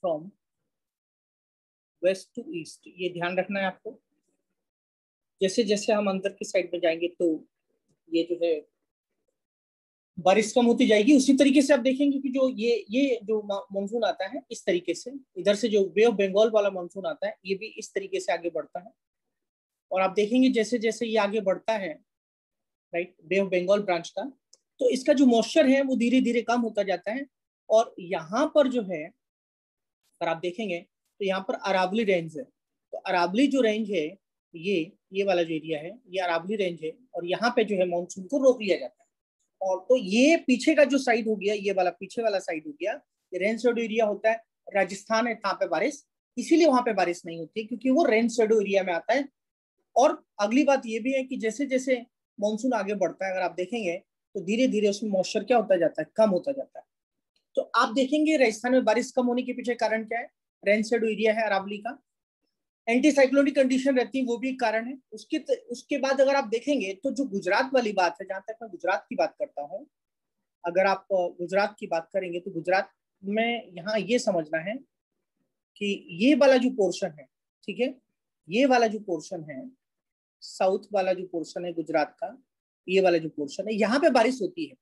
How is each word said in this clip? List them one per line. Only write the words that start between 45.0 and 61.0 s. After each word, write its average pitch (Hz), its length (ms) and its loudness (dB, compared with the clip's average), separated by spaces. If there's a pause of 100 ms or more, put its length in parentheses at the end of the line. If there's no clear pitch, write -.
है, 233 60 -4
यहाँ 196 220 -4
पे 185 140 -4
बारिश, 175 380 -2 (320)
इसीलिए 311 280 4
वहां 254 160 6
पे 226 100 0
बारिश 175 340 0
नहीं 165 120 -12
होती 165 260 -8
क्योंकि 240 260 -4
वो 294 140 4
रेन 233 240 4
शैडो 226 320 2
area 196 220 0
में 185 100 -2
आता 165 220 -2
है। 277 140 -2 (680)
और 302 280 4 (160)
अगली 226 240 2
बात 269 220 2
ये 220 140 -4
भी 254 120 -4
है 262 120 -2
कि 262 120 -10
जैसे 220 300 -4
जैसे 254 400 -2 (340)
monsoon 220 320 -2
आगे 208 220 -2
बढ़ता 185 320 -4
है, 190 60 -4
अगर 185 100 -4
आप 170 80 -2
देखेंगे 180 460 -6 (380)
तो 202 60 -6
धीरे 226 280 0
धीरे 208 200 2
उसमें 208 220 -4
moisture 196 340 -2
क्या 247 120 2
होता 202 200 2
जाता 160 260 0
है, 156 140 -8
कम 220 140 4
होता 170 220 -2
जाता - 260 -10
है। - 60 -20 (680)
तो - 80 0
आप 233 320 0
देखेंगे 302 420 2
राजस्थान 247 360 2
में 254 120 4
बारिश 220 260 2
कम 247 160 0
होने 247 160 0
के 254 100 -8
पीछे 240 220 -6
कारण 220 300 -2
क्या 226 140 -8
है? 254 120 -12 (340)
रेन 214 180 4
शैडो 226 240 0